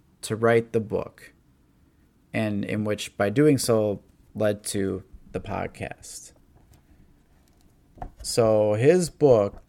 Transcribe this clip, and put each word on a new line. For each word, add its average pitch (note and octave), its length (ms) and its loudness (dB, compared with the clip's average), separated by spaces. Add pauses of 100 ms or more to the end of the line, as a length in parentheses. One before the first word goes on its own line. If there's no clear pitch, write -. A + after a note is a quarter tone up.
(220)
to A2 140 -6
write A#2 360 2
the A#2 80 0
book, - 520 -8 (1000)
and G#2+ 320 -4
in G#2+ 200 -4
which, G#2 320 -6
by G#2 140 0
doing C#3+ 280 4
so, G#2+ 440 0 (320)
led G#2 300 -2
to G2 380 -4 (300)
the G#2 80 -8
podcast. - 920 -12 (1900)
So G#2+ 520 2
his D#3 340 4
book, A2+ 600 2